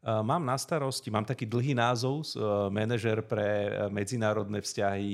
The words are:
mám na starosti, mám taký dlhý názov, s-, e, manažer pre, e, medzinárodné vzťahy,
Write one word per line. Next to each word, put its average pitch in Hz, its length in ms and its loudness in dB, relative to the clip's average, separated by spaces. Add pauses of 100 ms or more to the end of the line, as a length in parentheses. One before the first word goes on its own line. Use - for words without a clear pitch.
mám 113 400 0
na 127 80 0
starosti, 135 560 -2
mám 110 160 0
taký 120 240 -4
dlhý 123 240 2
názov, 123 560 2
s-, - 80 -8
e, 110 80 0 (240)
manažer 110 560 0
pre, 104 240 0
e, 104 200 0 (200)
medzinárodné 104 720 0
vzťahy, 101 520 0